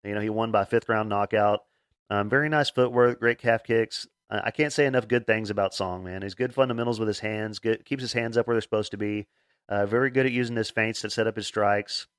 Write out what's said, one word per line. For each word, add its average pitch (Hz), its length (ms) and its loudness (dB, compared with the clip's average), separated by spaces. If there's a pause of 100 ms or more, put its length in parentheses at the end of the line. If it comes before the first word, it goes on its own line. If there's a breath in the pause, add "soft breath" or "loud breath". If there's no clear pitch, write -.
You 104 100 -4
know, 104 60 -2
he 107 80 -2
won 113 220 -2
by 104 120 2
fifth 117 240 0
round 110 220 0
knockout. 104 560 2 (440)
Um, 104 200 0
very 139 180 2
nice 151 220 0
footwork, 120 500 2
great 117 200 0
calf 117 260 2
kicks. 113 420 0 (220)
I, 107 160 -4
I 113 60 -2
can't 151 200 0
say 147 140 2
enough 127 240 0
good 120 180 0
things 110 220 0
about 101 240 0
Song, 92 320 -4
man. 92 160 -8
He's 98 140 -8
good 127 180 -4
fundamentals 120 440 0
with 110 120 0
his 104 100 -2
hands, 107 400 -6
good, 113 240 -2
keeps 131 180 -6
his 120 120 -6
hands 113 240 0
up 117 100 2
where 120 80 0
they're 110 60 2
supposed 107 300 -2
to 104 60 -10
be. 104 300 -4 (400)
Uh, 101 180 0
very 120 240 2
good 131 160 2
at 131 60 2
using 120 240 -2
his 110 160 -2
feints 110 300 -2
to 107 80 -6
set 110 180 0
up 110 80 -4
his 104 100 -6
strikes. 104 600 0 (100)